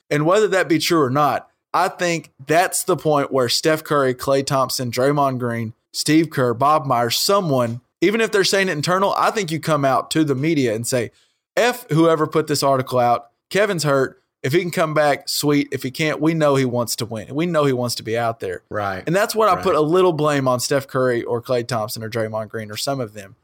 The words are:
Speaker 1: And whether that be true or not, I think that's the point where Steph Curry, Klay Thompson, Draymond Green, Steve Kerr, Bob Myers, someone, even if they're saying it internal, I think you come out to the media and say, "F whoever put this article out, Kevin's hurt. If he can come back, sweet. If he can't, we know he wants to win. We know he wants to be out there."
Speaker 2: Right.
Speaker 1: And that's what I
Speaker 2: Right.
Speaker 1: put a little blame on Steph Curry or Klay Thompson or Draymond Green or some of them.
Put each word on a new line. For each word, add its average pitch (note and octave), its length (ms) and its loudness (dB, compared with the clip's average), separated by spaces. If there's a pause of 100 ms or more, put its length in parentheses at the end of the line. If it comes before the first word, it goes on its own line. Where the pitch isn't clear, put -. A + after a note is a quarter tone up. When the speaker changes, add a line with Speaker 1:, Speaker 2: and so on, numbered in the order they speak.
(120)
Speaker 1:
And D3 140 0
whether G3+ 240 4
that F3 200 0
be D#3+ 80 2
true D#3+ 240 2
or B2+ 80 2
not, C3+ 400 0 (240)
I E3+ 140 2
think E3+ 440 -4 (140)
that's F3 380 2
the F3+ 140 2
point D3 340 0
where B2+ 180 2
Steph D#3 340 0
Curry, C#3 300 0
Klay C3+ 320 0
Thompson, C3 460 -2
Draymond C3+ 480 0
Green, A#2 340 -4 (200)
Steve D#3+ 360 2
Kerr, B2 240 0
Bob C#3 320 2
Myers, A#2+ 320 0
someone, C3+ 640 0 (200)
even G3+ 200 2
if A3 100 0
they're G3+ 120 2
saying F#3+ 260 0
it F3 40 -2
internal, F3+ 440 0
I F3+ 140 2
think G#3 180 -4
you D#3+ 100 -4
come D3+ 240 0
out C3 280 0
to D#3+ 120 0
the C#3 120 0
media C3+ 400 0
and A#2 100 -8
say, A#2+ 240 -4 (460)
"F A#3 340 0
whoever D#3 380 4
put D#3 180 0
this D3 160 -2
article C3 380 0
out, A#2+ 300 0 (200)
Kevin's F#3+ 340 0
hurt. C#3 380 0 (220)
If C3+ 100 -2
he F#3 80 4
can F3 80 -4
come D#3+ 240 -2
back, D3 340 2
sweet. D3 440 0
If C3 100 -6
he C3 80 -6
can't, D3+ 320 -2
we D#3+ 140 2
know D3 180 2
he C3+ 100 2
wants A#2+ 340 -2
to A#2 100 -6
win. A2 260 -10
We E3 140 -2
know D#3 180 2
he C3+ 80 2
wants B2 220 -2
to - 80 -12
be A2 120 -4
out A#2 240 -2
there." F#2 300 -8
Speaker 2:
Right. G2 380 -6
Speaker 1:
And E3 80 -2
that's G#3+ 180 0
what G#3+ 160 2
I F3+ 60 4
Speaker 2:
Right. F3+ 80 -8
Speaker 1:
put F#3 120 2
a D#3 60 2
little F3 320 4
blame C#3+ 340 0
on B2 120 2
Steph C3 260 -2
Curry B2+ 380 0
or A#2 180 -4
Klay B2 260 -2
Thompson A2+ 360 -6
or A2 60 -10
Draymond A2 400 -4
Green G#2+ 200 -10
or G#2+ 80 -12
some C#3 220 -4
of G#2+ 160 -8
them. G2 280 -18